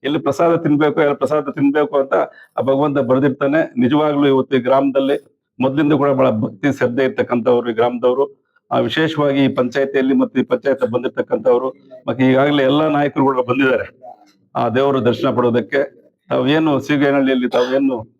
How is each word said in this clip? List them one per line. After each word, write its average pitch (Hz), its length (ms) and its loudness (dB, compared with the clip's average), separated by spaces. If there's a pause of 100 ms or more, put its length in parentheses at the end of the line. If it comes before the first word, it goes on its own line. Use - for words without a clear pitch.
ಎಲ್ಲಿ 147 120 -2
ಪ್ರಸಾದ 170 380 0
ತಿನ್ಬೇಕು, 151 440 0
ಎಲ್ಲ 147 140 2
ಪ್ರಸಾದ 143 440 -2
ತಿನ್ಬೇಕು 143 420 0
ಅಂತ 131 140 -2 (440)
ಆ - 20 -4
ಭಗವಂತ 139 380 0
ಬರ್ದಿರ್ತಾನೆ. 139 600 0 (220)
ನಿಜವಾಗ್ಲೂ 147 440 2
ಇವತ್ತು 135 300 2
ಈ 123 120 0
ಗ್ರಾಮದಲ್ಲಿ 135 480 2 (420)
ಮೊದ್ಲಿಂದ 135 420 0
ಕೂಡ 143 80 2
ಬಹಳ 131 220 2
ಭಕ್ತಿ 113 480 -2
ಶ್ರದ್ಧೆ 127 260 0
ಇರ್ತಕ್ಕಂಥವ್ರು 120 680 0
ಈ 110 40 -4
ಗ್ರಾಮದವರು. 123 500 0 (460)
ಆ, 123 80 0
ವಿಶೇಷವಾಗಿ 143 680 -2
ಈ 131 40 2 (100)
ಪಂಚಾಯತಿಯಲ್ಲಿ 135 560 -2
ಮತ್ತು 131 260 0
ಈ - 100 0
ಪಂಚಾಯತ್ 127 340 -2 (100)
ಬಂದಿರ್ತಕ್ಕಂಥವ್ರು 123 760 -2 (380)
ಮತ್ತೆ 123 240 -2
ಈಗಾಗಲೇ 139 400 2
ಎಲ್ಲಾ 151 180 0
ನಾಯಕರು 143 400 -2
ಕೂಡ 131 100 0 (100)
ಬಂದಿದ್ದಾರೆ 131 380 0 (680)
ಆ 120 140 -2
ದೇವರ 135 300 0
ದರ್ಶನ 120 380 0
ಪಡೋದಕ್ಕೆ. 120 440 0 (500)
ತಾವೇನು 147 500 0
ಸೀಗೆನಹಳ್ಳಿಯಲ್ಲಿ 139 680 0
ತಾವೇನು 131 480 0 (240)